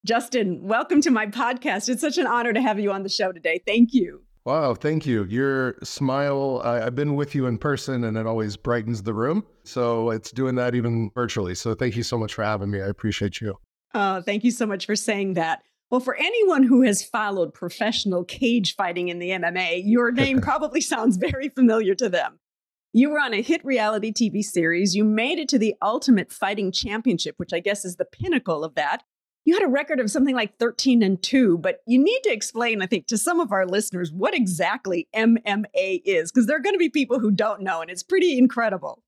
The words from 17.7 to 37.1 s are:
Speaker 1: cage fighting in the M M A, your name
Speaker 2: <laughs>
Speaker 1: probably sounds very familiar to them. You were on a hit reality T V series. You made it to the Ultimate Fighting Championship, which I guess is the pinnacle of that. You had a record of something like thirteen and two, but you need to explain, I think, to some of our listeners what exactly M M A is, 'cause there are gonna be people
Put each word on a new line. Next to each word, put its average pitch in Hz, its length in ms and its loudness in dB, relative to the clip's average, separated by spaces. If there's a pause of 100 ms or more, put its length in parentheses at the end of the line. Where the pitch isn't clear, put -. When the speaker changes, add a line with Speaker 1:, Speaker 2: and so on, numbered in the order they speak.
Speaker 1:
cage 240 520 0
fighting 180 320 -2
in 175 100 -6
the 175 140 -6
M 185 120 -2
M 175 140 -2
A, 180 260 -2
your 240 280 4
name 269 300 2
Speaker 2:
<laughs> - 0 -
Speaker 1:
probably 302 400 -2
sounds 226 360 0
very 269 320 -2
familiar 220 460 2
to 220 140 -2
them. 160 280 -2 (560)
You 262 160 6
were 294 100 0
on 254 140 -2
a 202 80 -2
hit 320 240 -2
reality 220 460 0
T 220 180 0
V 208 140 -2
series. 175 520 0
You 208 80 4
made 226 360 2
it 294 100 -6
to 277 80 2
the 214 240 0
Ultimate 220 500 2
Fighting 196 400 -4
Championship, 202 680 -2
which - 160 -8
I 170 60 -2
guess 202 240 -4
is 180 120 -8
the - 100 -4
pinnacle 208 580 -4
of 160 120 -10
that. 147 260 -2 (460)
You 330 60 6
had 415 80 2
a 370 60 2
record 277 320 0
of 220 100 0
something 269 240 2
like 220 240 -2
thirteen 240 460 2
and 190 180 2
two, 214 380 4
but 175 260 -4
you 254 180 4
need 480 200 2
to 415 80 2
explain, 226 500 -2
I 185 60 -2
think, 180 200 -2
to 226 100 -2
some 339 220 0
of 247 120 -2
our 190 160 2
listeners 180 440 -4
what 208 220 -2
exactly 185 800 -2
M 226 320 4
M 208 200 -2 (100)
A 185 280 0
is, 170 280 0
'cause 233 160 4
there 302 100 0
are 277 40 -4
gonna 392 180 0
be 330 100 2
people 262 300 0